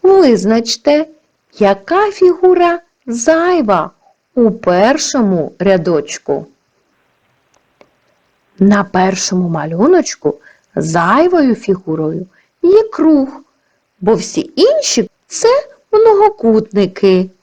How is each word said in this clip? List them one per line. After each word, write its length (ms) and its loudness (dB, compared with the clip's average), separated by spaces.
Визначте, 1040 2
яка 520 0
фігура 680 2
зайва 840 0
у 160 2
першому 1080 -2
рядочку. 880 -2
На 260 2
першому 640 -2
малюночку 880 -2
зайвою 800 0
фігурою 720 -6
є 200 4
круг, 600 0
бо 140 2
всі 420 -6
інші 540 0
це 220 -4
многокутники. 1400 2